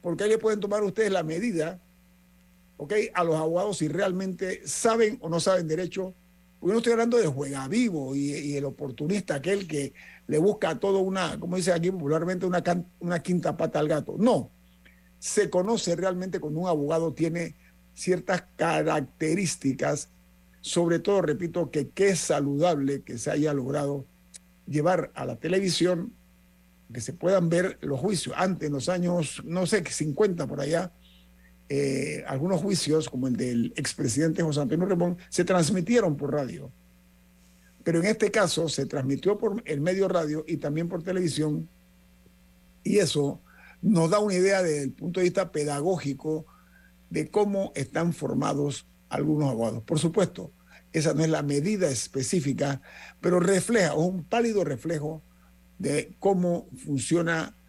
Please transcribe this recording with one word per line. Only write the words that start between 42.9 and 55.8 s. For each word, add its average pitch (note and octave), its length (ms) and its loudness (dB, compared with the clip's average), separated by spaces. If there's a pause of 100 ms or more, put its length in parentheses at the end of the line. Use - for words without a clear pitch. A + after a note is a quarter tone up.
eso D3 420 2 (420)
nos E3+ 300 4
da G#3 80 4
una G#3 160 0
idea F#3+ 260 4
desde D3 220 0
el C3+ 80 -4
punto F3+ 300 -4
de - 20 4
vista F3+ 280 0
pedagógico D3+ 920 -2 (640)
de D#3 200 -4
cómo G3+ 440 0
están E3 400 -2
formados D3 720 -2 (240)
algunos D3+ 400 0
abogados. A2+ 340 -2
Por E3 140 0
supuesto, E3+ 540 0 (420)
esa D#3 200 2
no D#3 100 2
es D#3+ 60 2
la D3+ 120 2
medida D3+ 480 0
específica, C3+ 920 -2 (400)
pero - 180 4
refleja, F#3+ 540 2
o D#3 120 2
un F#3 180 -2
pálido A3+ 400 0
reflejo D#3 580 -4 (580)
de C#3+ 400 -2